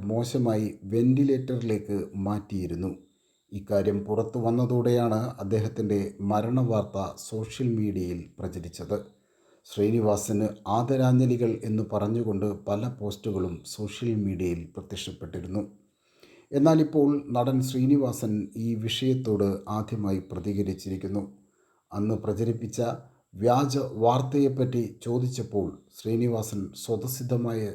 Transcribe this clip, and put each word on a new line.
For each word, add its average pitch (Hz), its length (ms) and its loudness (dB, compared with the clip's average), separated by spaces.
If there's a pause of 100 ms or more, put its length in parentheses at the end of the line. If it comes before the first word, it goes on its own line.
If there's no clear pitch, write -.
മോശമായി 113 680 0 (160)
വെന്റിലേറ്ററിലേക്ക് 120 1120 2 (160)
മാറ്റിയിരുന്നു. 95 760 -2 (640)
ഇക്കാര്യം 101 520 0
പുറത്തു 107 340 -2
വന്നതോടെയാണ് 120 800 2 (200)
അദ്ദേഹത്തിൻ്റെ 104 600 0 (200)
മരണവാർത്ത 107 760 2 (180)
സോഷ്യൽ 110 520 -4
മീഡിയയിൽ 92 520 -2 (140)
പ്രചരിച്ചത്. 90 600 -6 (720)
ശ്രീനിവാസന് 107 800 2 (200)
ആദരാഞ്ജലികൾ 123 840 4 (140)
എന്ന് 107 200 0
പറഞ്ഞുകൊണ്ട് 107 640 0 (160)
പല 104 240 -2
പോസ്റ്റുകളും 95 680 -4 (120)
സോഷ്യൽ 110 500 -4
മീഡിയയിൽ 90 480 -2
പ്രത്യക്ഷപ്പെട്ടിരുന്നു. 90 1000 -8 (880)
എന്നാലിപ്പോൾ 151 560 6 (240)
നടൻ 123 300 2
ശ്രീനിവാസൻ 131 680 2 (240)
ഈ 113 180 -4
വിഷയത്തോട് 110 760 0 (200)
ആദ്യമായി 104 500 -2
പ്രതികരിച്ചിരിക്കുന്നു. 98 1040 -4 (680)
അന്ന് 104 220 0
പ്രചരിപ്പിച്ച 113 680 -2 (540)
വ്യാജ 123 420 4 (180)
വാർത്തയെപ്പറ്റി 127 840 2 (220)
ചോദിച്ചപ്പോൾ 120 640 -2 (260)
ശ്രീനിവാസൻ 113 680 -2 (140)
സ്വതസിദ്ധമായ 120 840 -2 (140)